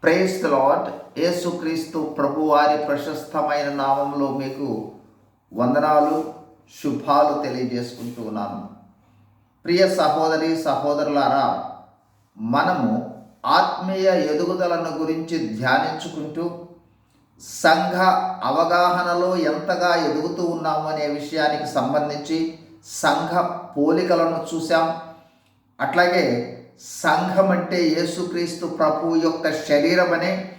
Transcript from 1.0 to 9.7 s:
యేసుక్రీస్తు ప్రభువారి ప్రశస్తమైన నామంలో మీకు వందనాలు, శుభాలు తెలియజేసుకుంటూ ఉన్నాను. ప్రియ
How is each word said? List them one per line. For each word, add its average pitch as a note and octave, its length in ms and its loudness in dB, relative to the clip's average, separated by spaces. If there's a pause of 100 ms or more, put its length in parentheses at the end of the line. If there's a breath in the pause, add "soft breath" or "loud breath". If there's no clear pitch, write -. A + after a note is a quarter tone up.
యేసుక్రీస్తు E3 1000 -4
ప్రభువారి D3+ 680 2
ప్రశస్తమైన D3 840 -2
నామంలో C#3 580 0
మీకు C3 640 -6 (640)
వందనాలు, D3 720 2 (600)
శుభాలు D3 600 2
తెలియజేసుకుంటూ A#2+ 840 -6
ఉన్నాను. G2+ 420 -8 (960)
ప్రియ F3 300 4